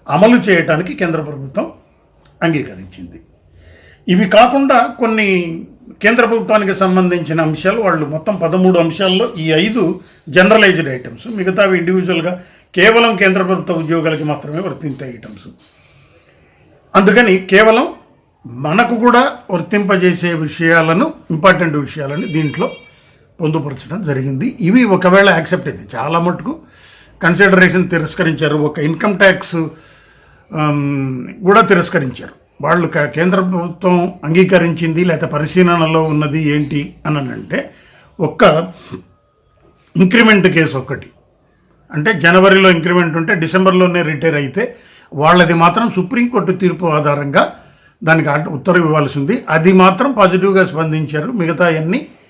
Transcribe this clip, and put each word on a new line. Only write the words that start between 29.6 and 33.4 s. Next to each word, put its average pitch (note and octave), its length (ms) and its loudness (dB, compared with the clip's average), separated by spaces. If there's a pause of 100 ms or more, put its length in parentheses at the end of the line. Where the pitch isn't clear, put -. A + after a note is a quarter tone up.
ఆమ్, C#3+ 760 -4
కూడా G3+ 320 2
తిరస్కరించారు. F3 800 -2 (200)
వాళ్ళు E3 280 0
క-, D3+ 160 -2
కేంద్ర F3+ 360 -2